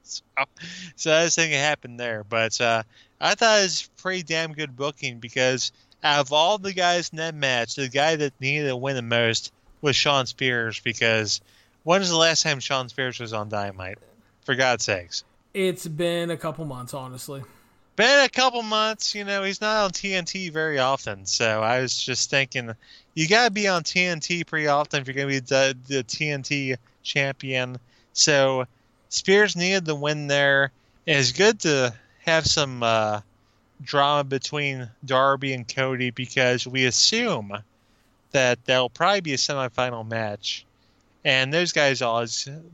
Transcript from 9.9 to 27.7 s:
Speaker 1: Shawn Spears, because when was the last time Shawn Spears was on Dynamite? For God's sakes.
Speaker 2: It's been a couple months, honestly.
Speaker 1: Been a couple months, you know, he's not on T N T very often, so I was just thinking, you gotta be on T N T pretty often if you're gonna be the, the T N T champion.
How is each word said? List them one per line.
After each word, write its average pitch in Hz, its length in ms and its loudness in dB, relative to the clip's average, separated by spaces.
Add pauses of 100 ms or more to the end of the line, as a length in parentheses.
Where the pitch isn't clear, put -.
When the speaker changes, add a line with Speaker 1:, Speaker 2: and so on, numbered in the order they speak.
Speaker 1:
Shawn 139 300 2
Spears, 120 540 -4
because 113 600 0 (420)
when 175 160 4
was 185 100 -2
the 165 80 0
last 165 240 4
time 147 180 -2
Shawn 127 300 -4
Spears 127 300 -6
was 113 140 -8
on 107 160 -6
Dynamite? 98 500 -8 (440)
For 135 120 0
God's 123 300 2
sakes. 92 380 -6 (300)
Speaker 2:
It's 185 340 -4
been 170 440 -4
a 160 60 -6
couple 160 280 -8
months, 123 300 -12
honestly. 127 480 -12 (520)
Speaker 1:
Been 269 300 6
a 240 40 -2
couple 247 340 0
months, 214 520 -2
you 208 80 -8
know, 196 200 -4
he's 190 180 -6
not 214 240 0
on 185 60 -2
T 196 240 -6
N 175 100 -2
T 185 240 -8
very 156 300 -2
often, 120 460 -2
so 110 360 0
I 120 200 2
was 123 160 -4
just - 320 -4
thinking, 131 440 -2 (400)
you 160 140 0
gotta 220 240 4
be 208 160 -2
on 175 160 2
T - 200 0
N 175 160 -2
T 170 240 -4
pretty 151 240 -2
often 143 340 0
if 127 60 -10
you're 135 80 -10
gonna 139 120 -2
be 139 120 -2
the, 135 380 2 (100)
the 135 160 -2
T 151 260 -6
N 139 140 -4
T 135 320 -2 (280)
champion. 131 760 -4 (360)